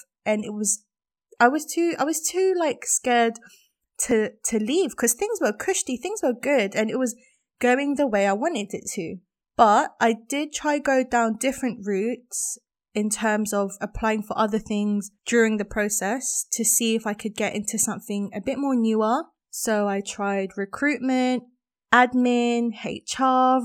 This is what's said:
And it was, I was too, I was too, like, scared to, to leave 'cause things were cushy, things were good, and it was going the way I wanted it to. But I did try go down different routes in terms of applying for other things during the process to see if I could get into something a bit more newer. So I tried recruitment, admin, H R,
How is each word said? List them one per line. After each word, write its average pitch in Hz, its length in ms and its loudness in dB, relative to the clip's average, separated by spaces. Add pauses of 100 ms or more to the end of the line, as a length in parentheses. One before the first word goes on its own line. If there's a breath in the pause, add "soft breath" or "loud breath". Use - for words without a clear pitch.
(260)
And 214 200 0
it 214 80 -8
was, 208 300 -2 (560)
I 240 80 8
was 294 180 2
too, 339 320 0
I - 60 2
was 311 180 -2
too, 381 360 2
like, 320 280 -2
scared 233 540 2 (640 soft breath)
to, 220 300 2 (140)
to 226 140 0
leave 277 360 0
'cause 240 180 2
things 415 280 -2
were 220 120 2
cushy, 262 440 -2
things 415 240 -6
were 262 120 2
good, 240 420 0
and 220 140 0
it 214 100 -2
was 254 160 0 (440 soft breath)
going 269 360 2
the 285 120 2
way 202 200 2
I 196 60 4
wanted 220 400 -2
it - 200 -8
to. 180 240 -6 (400)
But 226 420 0
I 226 160 2 (120)
did 294 260 -6
try 294 260 -2
go 269 240 0
down 233 340 0
different 254 480 -4
routes 208 720 -6 (360)
in 214 160 0
terms 214 440 -2
of 202 180 0 (100)
applying 220 420 -2
for - 140 -8
other 214 220 2
things 208 520 -2 (140)
during 226 320 4
the 202 80 -2
process 208 880 -2
to 233 100 -2
see 220 320 2
if 226 100 -2
I 208 80 -2
could 208 220 -6
get - 200 -2
into 208 220 -4
something 202 560 -4
a 208 80 -6
bit 269 160 -4
more 277 180 0
newer. 226 480 2 (260)
So 208 380 0
I 196 140 -2
tried 196 540 -4
recruitment, 254 880 0 (500)
admin, 240 800 2 (140)
H - 340 -8
R, 254 460 4